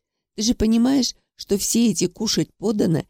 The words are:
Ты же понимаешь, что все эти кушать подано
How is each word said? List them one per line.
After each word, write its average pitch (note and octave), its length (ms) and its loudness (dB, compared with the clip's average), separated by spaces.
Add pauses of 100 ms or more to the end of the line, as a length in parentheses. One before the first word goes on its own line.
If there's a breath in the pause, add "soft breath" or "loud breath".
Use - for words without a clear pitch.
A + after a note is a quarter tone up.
(340)
Ты A3+ 80 -6
же A#3 100 2
понимаешь, A#3 640 0 (260)
что - 160 -2
все A#3 320 0
эти F3+ 160 -2
кушать F#3 520 -4
подано F#3 520 0